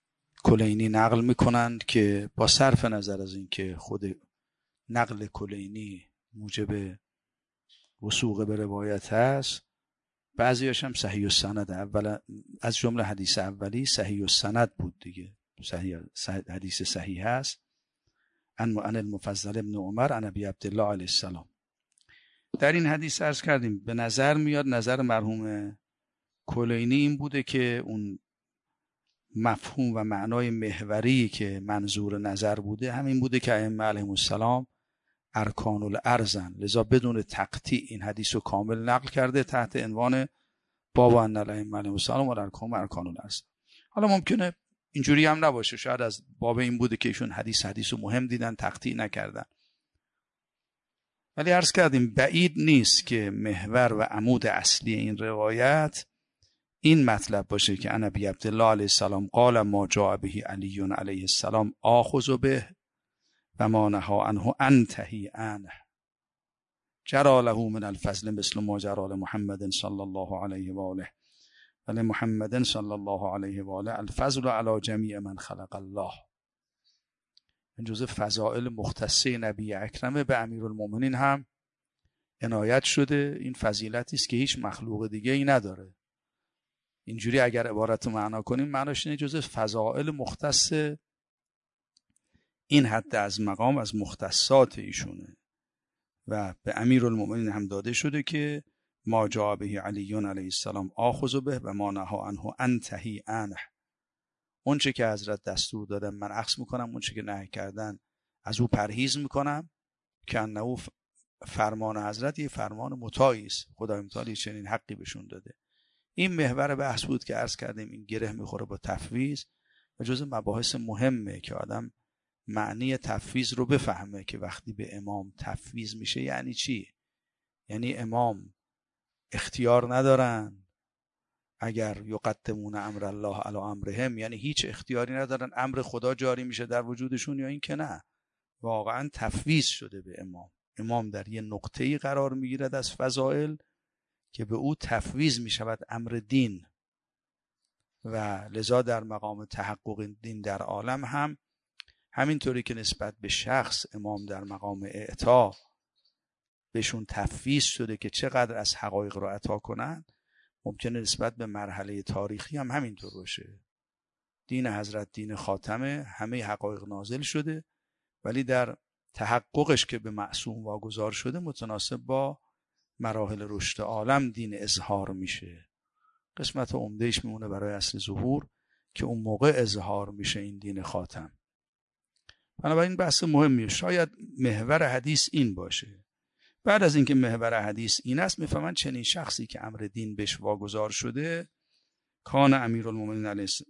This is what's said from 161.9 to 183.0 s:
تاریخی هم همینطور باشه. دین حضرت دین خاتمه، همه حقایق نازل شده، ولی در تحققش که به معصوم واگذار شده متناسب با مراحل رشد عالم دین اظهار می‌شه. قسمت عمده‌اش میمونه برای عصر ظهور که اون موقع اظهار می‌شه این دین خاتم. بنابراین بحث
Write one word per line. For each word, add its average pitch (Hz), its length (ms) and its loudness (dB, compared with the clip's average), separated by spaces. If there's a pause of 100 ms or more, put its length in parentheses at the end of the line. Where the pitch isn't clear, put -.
تاریخی 101 540 -6
هم 131 140 -6
همینطور 110 440 -6
باشه. 95 460 -12 (880)
دین 127 200 -2
حضرت 104 460 -6
دین 107 220 -10
خاتمه، 120 720 -4
همه 113 360 -6
حقایق 104 400 -6
نازل 101 360 -8
شده، 156 440 -4 (600)
ولی 123 200 -2
در 123 320 0 (380)
تحققش 123 720 2
که 120 120 -6
به 110 120 -10
معصوم 107 540 -8
واگذار 107 480 -6
شده 127 260 -6
متناسب 123 580 -6
با 135 420 -2 (600)
مراحل 107 500 -4
رشد 104 340 -4
عالم 117 480 0
دین 104 320 -8
اظهار 98 480 -2
می‌شه. 90 580 -10 (680)
قسمت 131 380 -4
عمده‌اش 113 500 -2
میمونه 110 240 -10
برای 101 260 -4
عصر - 240 -4
ظهور 110 480 -2 (480)
که - 100 -4
اون 117 180 -4
موقع 110 320 4
اظهار 101 560 -2
می‌شه 101 300 -4
این 101 180 -10
دین 98 240 -6
خاتم. 85 500 -8 (1300)
بنابراین 170 340 2
بحث 180 280 2